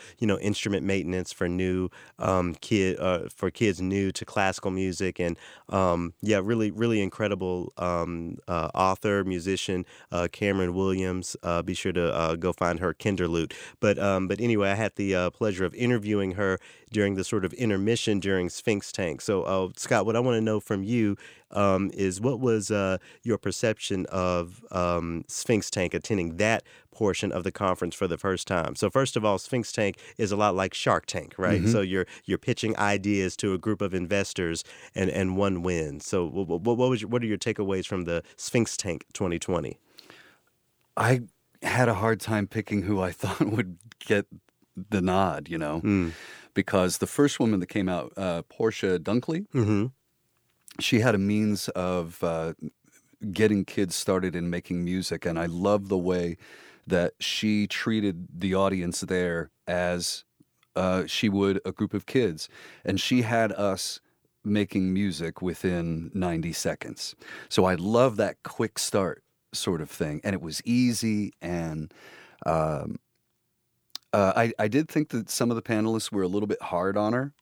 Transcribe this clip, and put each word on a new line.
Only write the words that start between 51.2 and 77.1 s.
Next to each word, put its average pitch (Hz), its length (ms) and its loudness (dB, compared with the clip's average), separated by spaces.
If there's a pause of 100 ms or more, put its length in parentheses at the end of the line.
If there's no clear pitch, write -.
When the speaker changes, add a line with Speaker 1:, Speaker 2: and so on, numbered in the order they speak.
Speaker 2:
of, 90 520 -2
uh, 82 320 -2 (760)
getting 104 320 4
kids 92 300 -2
started 92 400 0
in 87 140 -2
making 87 360 -4
music, 90 420 -4
and 82 120 -2
I 85 80 -2
love 98 420 2
the 98 100 2
way 87 380 0 (500)
that 87 340 2
she 104 460 0
treated 101 600 -2 (140)
the 95 140 2
audience 95 460 2
there 87 500 -2 (160)
as, 87 580 -2 (500)
uh, 92 320 2
she - 220 0
would 98 360 2
a 95 80 -4
group 104 200 -2
of 101 140 -4
kids, 98 420 0 (360)
and 101 160 0
she 127 220 2
had 113 300 2
us 95 480 -2 (420)
making 98 520 0
music 85 480 -2
within 85 720 -2
ninety 85 400 -2
seconds. - 600 -6 (360)
So 95 160 4
I 92 80 4
love 110 420 4
that 101 260 -2
quick - 360 -4
start - 440 0 (300)
sort 85 300 -2
of 73 80 -10
thing, 76 340 -4
and 104 100 0
it 87 60 -4
was 78 240 -8
easy, 117 800 2
and, 82 500 -4 (540)
um, 78 520 0 (1120)
uh, 101 220 6
I, 117 240 4
I 107 80 2
did 135 220 2
think 151 220 -2
that 113 200 -4
some 123 200 0
of 117 60 0
the 113 60 -2
panelists 110 480 0
were 101 120 0
a 92 60 2
little 101 200 0
bit 101 140 -2
hard 95 340 -2
on 104 160 2